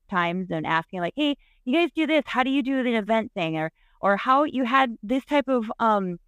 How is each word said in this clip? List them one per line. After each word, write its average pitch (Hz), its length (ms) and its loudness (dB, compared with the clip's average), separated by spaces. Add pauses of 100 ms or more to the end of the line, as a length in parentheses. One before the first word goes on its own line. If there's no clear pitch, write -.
(100)
times 180 400 -2
and 160 160 -4
asking, 165 340 -2
like, 175 160 -4
"Hey, 285 200 0 (280)
you 254 80 -2
guys 330 220 2
do 320 120 0
this, 302 200 2
how 247 160 0
do 254 80 0
you 277 120 0
do 262 200 -2
the 240 140 0
event 220 360 -2
thing?" 160 240 -4
Or, 156 160 -4 (300)
or, 196 160 2
"How 269 260 4
you 254 200 -2
had 247 380 2
this 247 220 -2
type 285 240 0
of, 240 320 0
um, 202 480 0